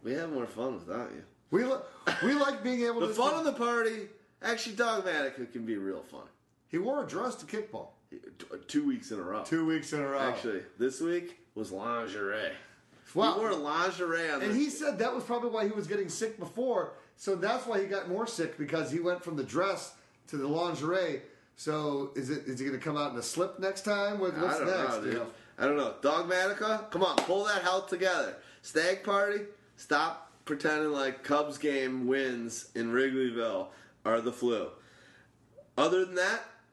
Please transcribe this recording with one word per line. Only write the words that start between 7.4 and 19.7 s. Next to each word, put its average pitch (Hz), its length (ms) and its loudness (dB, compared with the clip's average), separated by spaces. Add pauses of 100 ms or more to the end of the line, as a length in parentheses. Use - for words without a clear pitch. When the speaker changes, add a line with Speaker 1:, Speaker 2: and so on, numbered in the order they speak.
Speaker 2:
kickball. 214 420 -8 (220)
Speaker 1:
He, - 80 -16
t-, - 280 -16 (220)
two 147 180 2
weeks 123 260 0
in 104 80 -4
a 90 40 -6
row. 98 200 -4
Speaker 2:
Two 165 220 2
weeks 160 280 0
in 147 80 0
a 139 60 0
row. 139 120 0
Speaker 1:
Actually, 117 420 0 (160)
this 131 240 0
week 175 360 -2 (180)
was 104 160 -6
lingerie. 104 800 -2 (640)
Speaker 2:
Wow. 202 200 4
Speaker 1:
He 202 60 0
wore 220 140 2
lingerie 165 760 0
on 143 120 0
Speaker 2:
And 208 100 0
Speaker 1:
the 214 60 2
Speaker 2:
he 285 120 2
said 285 300 -2
that 247 160 2
was 254 80 -4
probably 240 260 0
why 214 160 0
he 208 60 0
was 202 160 -4
getting 196 220 -2
sick 220 300 -4
before. 226 540 0 (220)
So 196 200 -2
that's 220 300 0
why 220 140 0
he 196 80 2
got 190 220 -4
more 214 180 0
sick, 165 300 -4
because 156 340 -2
he 165 80 0
went 180 240 0
from 160 140 -6
the 135 60 -2
dress 180 520 0 (320)